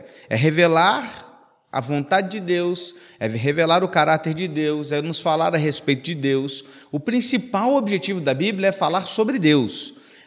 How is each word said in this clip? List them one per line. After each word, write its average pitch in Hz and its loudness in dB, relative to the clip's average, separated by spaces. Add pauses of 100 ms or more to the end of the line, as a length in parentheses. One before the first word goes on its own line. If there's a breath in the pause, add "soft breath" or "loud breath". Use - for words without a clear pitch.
(300 loud breath)
É 113 -2
revelar 170 0
a 131 -4
vontade 147 0
de 208 -8
Deus, 175 -4 (260 loud breath)
é 110 -2
revelar 147 2
o 190 0
caráter 160 2
de 175 -4
Deus, 151 -2
é 147 -2
nos 160 -4
falar 165 0
a - 2
respeito 147 0
de 165 -6
Deus. 139 -2 (280 loud breath)
O 147 -4
principal 240 0
objetivo 202 -2
da 143 0
Bíblia 190 0
é - 0
falar 180 0
sobre 220 0
Deus. 147 2 (340 loud breath)